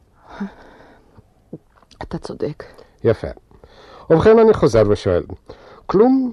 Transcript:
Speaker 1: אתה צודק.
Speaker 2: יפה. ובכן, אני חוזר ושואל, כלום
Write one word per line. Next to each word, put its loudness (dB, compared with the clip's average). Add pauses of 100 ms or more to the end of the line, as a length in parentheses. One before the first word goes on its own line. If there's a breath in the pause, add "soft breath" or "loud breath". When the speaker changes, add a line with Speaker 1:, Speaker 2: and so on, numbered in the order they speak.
(2000 loud breath)
Speaker 1:
אתה -14
צודק. -12 (400 soft breath)
Speaker 2:
יפה. -4 (840 loud breath)
ובכן, 4
אני 4
חוזר 2
ושואל, -2 (600 loud breath)
כלום 0